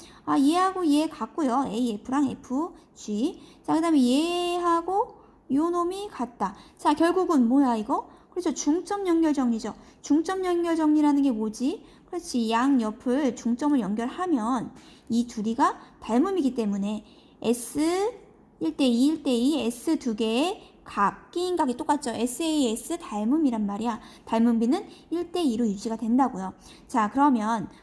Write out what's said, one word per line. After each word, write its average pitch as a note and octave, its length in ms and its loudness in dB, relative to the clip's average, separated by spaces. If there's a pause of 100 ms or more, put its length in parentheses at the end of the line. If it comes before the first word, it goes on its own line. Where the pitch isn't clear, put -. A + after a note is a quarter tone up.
(240)
아, D4+ 140 0
얘하고 F4+ 480 2
얘 D4+ 220 4
같고요. C4 600 -2
에이에프랑 B3 640 -2
에프지. C4+ 1080 -6 (240)
자, D4 100 -2
그 D#4 80 2
다음에 D#4+ 180 4
얘하고 F4 1160 0 (360)
요 D4+ 200 2
놈이 F#4 380 -4
같다. G#3+ 460 -6 (220)
자, - 160 0
결국은 E4 540 4
뭐야, B3+ 300 4
이거? C#4+ 300 -4 (220)
그렇죠. F4 240 -4
중점 F4+ 540 -2
연결 E4 260 4
정리죠. A#3 400 -2 (300)
중점 F#4 420 0
연결 E4+ 300 0
정리라는 D4+ 480 4
게 C#4 80 2
뭐지? A3 520 -4 (220)
그렇지. A#3+ 460 -4
양 B3+ 300 2
옆을 A#3+ 540 -2
중점을 C4+ 440 0
연결하면 A#3 920 -2 (380)
이 A#3 160 0
둘이가 A#3 540 -2 (220)
닮음이기 C#4 520 0
때문에 G#3 500 -4 (380)
S E4 720 -2 (460)
일 D#4+ 180 -4
대 C#4+ 80 2
이, B3 220 4
일 D#4 160 0
대 C#4 80 0
이, B3+ 300 2
S D4+ 360 -2
두 A#3 180 -4
개의 A#3+ 460 0 (220)
각, - 480 -2
끼인 F4+ 260 -2
각이 C4 180 0
똑같죠. D4 360 -2
에스에이에스 C4 880 -2
닮음이란 A3+ 680 0
말이야. G#3+ 340 -4 (260)
닮음비는 A#3 600 2 (240)
일 F4 220 -4
대 F4+ 100 0
이로 A#3 240 0
유지가 G#3+ 300 -4
된다고요. A3+ 560 0 (340)
자, G#3+ 240 0
그러면 A#3 580 2 (120)